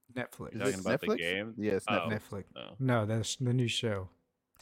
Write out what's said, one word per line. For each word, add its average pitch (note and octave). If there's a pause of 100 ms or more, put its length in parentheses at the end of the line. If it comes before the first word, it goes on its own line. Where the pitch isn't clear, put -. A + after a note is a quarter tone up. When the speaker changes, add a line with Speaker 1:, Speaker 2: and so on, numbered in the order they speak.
(160)
Speaker 1:
Netflix. -
Speaker 2:
You're G#2+
Speaker 3:
Is G2
Speaker 2:
talking F#2+
Speaker 3:
it -
Speaker 2:
about B2
the F2+
Speaker 3:
Netflix? G#2+
Speaker 2:
game? G2
Speaker 3:
Yes, G2+
Speaker 2:
Oh, G#2
Speaker 3:
Netflix. G2+
Speaker 1:
Netflix. G2+ (120)
Speaker 2:
no. A#1
Speaker 1:
No, B2
that's A2
the B2
new B2
show. G2+ (540)